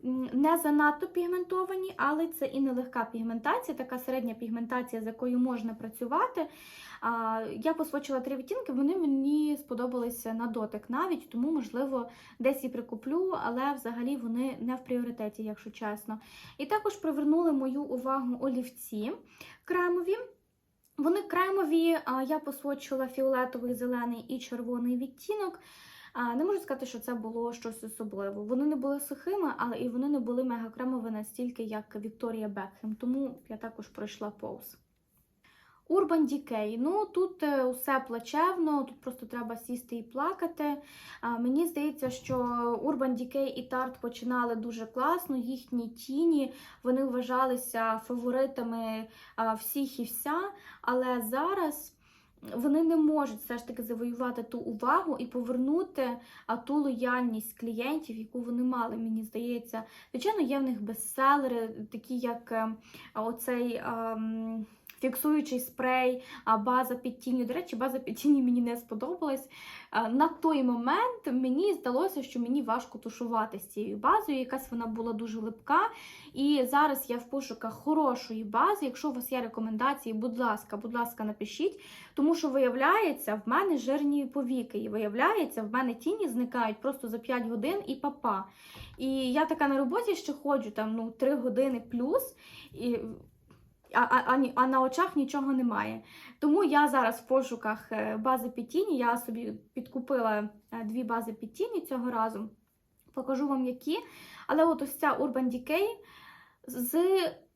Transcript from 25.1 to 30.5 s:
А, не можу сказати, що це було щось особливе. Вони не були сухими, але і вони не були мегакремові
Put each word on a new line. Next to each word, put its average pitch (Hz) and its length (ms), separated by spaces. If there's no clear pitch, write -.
А, 240 220
не 294 100
можу 392 140
сказати, 262 260
що 247 140
це 247 140
було 233 400
щось 226 300
особливе. 202 580
Вони 247 240
не 302 100
були 277 240
сухими, 339 580
але 233 200
і 247 120
вони 247 200
не 294 100
були 240 240
мегакремові 233 680